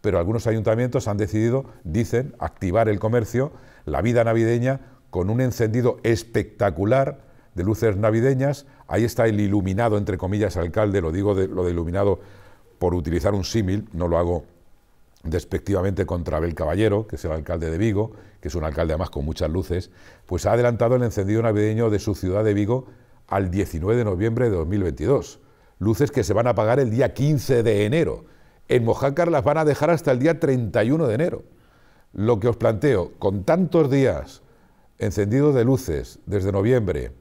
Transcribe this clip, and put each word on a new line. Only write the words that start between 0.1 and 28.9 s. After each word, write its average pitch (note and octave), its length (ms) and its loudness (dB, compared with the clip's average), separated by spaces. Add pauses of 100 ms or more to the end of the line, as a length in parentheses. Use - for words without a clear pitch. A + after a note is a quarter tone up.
algunos G#2 300 -2
ayuntamientos A2+ 640 0
han G#2 80 -2
decidido, A2+ 480 0 (180)
dicen, A2+ 560 -2
activar G2 500 0
el G#2 120 0
comercio, A#2+ 500 0 (340)
la C#2+ 160 -2
vida A#2 220 2
navideña, A#2 560 2 (320)
con F2+ 180 -2
un A#2 120 0
encendido A#2+ 640 0
espectacular G#2+ 1120 0 (380)
de F2 80 -4
luces G#2 320 0
navideñas. B2+ 720 0 (200)
Ahí G2 160 0
está A#2 240 0
el G#2 140 2
iluminado, G2+ 580 0
entre G2+ 200 -4
comillas, G2+ 380 -2
alcalde, F#2+ 440 0
lo D#2+ 100 -2
digo G2 240 0
de, F#2+ 140 0
lo F2+ 160 -2
de F2 80 0
iluminado F2 480 0 (580)
por F2 160 0
utilizar E2+ 400 0
un G2 80 -2
símil, G2+ 500 -2
no E2+ 140 -4
lo E2 100 0
hago F2 280 -2 (800)
despectivamente F#2 840 -2
contra F2 300 -4
Abel E2 180 -2
Caballero, G2+ 540 0
que - 80 -10
es - 80 -12
el D#2+ 80 -4
alcalde D#2+ 380 -4
de D#2+ 60 -4
Vigo, G#2 360 -2 (280)
que - 80 -12
es - 60 -10
un E2+ 80 -4
alcalde D#2 300 -2
además D#2 180 -4
con C#2+ 140 -6
muchas D#2 260 -4
luces, F2 400 -4 (360)
pues F2 200 -4
ha G#2 60 4
adelantado A#2+ 420 2
el B2 80 2
encendido G#2+ 400 0
navideño G#2+ 480 2
de G#2 80 2
su G2+ 160 -2
ciudad F#2+ 300 -2
de G#2+ 100 4
Vigo A2 320 0 (400)
al G2 240 0
diecinueve F#2 480 -2
de A#2+ 60 0
noviembre A2+ 440 0
de G2+ 80 0
dos D#2+ 120 -2
mil G2 160 -2
veintidós. E2+ 560 -2 (380)
Luces G#2+ 320 0
que A#2 140 0
se F2+ 100 0
van A2+ 120 2
a B2 40 2
apagar A2+ 280 2
el C3 120 0
día A#2+ 240 0
quince C3+ 480 0
de G#2+ 240 2
enero. A2 400 -2 (420)
En B2+ 160 2
Mojácar C#3+ 460 0